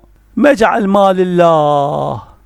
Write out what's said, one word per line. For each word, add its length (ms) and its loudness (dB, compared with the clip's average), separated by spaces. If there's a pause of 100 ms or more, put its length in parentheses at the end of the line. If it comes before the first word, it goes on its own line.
(360)
يجعل 520 0
ما 240 2
لله.'" 1080 0 (240)